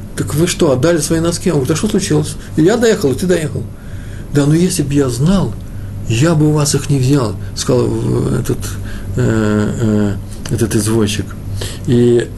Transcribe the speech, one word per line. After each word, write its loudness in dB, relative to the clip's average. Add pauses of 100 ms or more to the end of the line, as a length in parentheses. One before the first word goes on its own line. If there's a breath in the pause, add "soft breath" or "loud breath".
(160 loud breath)
так -4
вы 2
что, 2
отдали 2
свои 0
носки?" -2
Он 2
говорит: 0
"А 0
что 0
случилось? 0 (200 loud breath)
И 4
я 4
доехал, 2
и 0
ты -2
доехал". -2 (680 loud breath)
"Да, 4
ну 4
если 2
б -2
я 2
знал, 2 (560 loud breath)
я 2
бы 4
у 4
вас 0
их -4
не 2
взял", 2 (220 loud breath)
сказал 2
в-, 0
этот, -2 (580 loud breath)
э, 2 (360)
э, -2
этот 0
извозчик. 0 (600 loud breath)
И 4